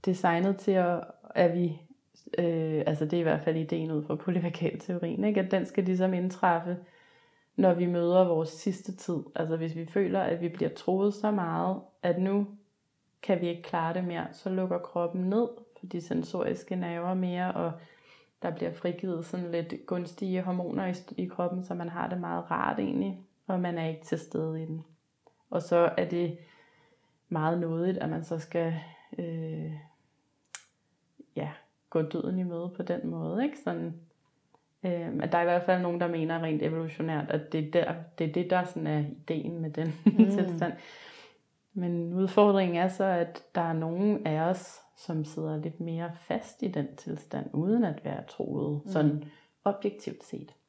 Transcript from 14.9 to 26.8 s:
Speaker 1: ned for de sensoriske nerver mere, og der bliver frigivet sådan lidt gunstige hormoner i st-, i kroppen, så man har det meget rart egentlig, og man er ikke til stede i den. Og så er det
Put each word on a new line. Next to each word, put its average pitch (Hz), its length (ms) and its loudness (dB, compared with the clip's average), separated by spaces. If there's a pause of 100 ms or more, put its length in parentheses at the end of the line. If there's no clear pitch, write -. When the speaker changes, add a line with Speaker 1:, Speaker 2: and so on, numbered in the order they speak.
Speaker 1:
ned 233 180 2 (320)
for - 60 -16
de 180 160 -6
sensoriske 170 760 -2
nerver 175 380 -2
mere, 180 380 0
og 170 200 0 (720)
der 175 140 -2
bliver 170 180 -4
frigivet 175 520 -4
sådan 175 260 -6
lidt 165 220 -4 (120)
gunstige 185 560 -2
hormoner 185 460 -2
i 180 40 0
st-, 180 260 -8
i 185 80 -2
kroppen, 180 380 -2
så 180 100 -6
man 170 160 -6
har 175 200 -4
det 180 100 -4
meget 170 320 -4
rart - 280 0
egentlig, 190 400 -2 (280)
og 185 120 0
man 175 180 0
er 160 100 -2
ikke 160 160 -6
til - 160 -4
stede 160 440 -4
i - 20 -6
den. 160 180 -8 (680)
Og 175 120 -2
så 170 360 4
er 180 120 2
det 170 280 -2 (920)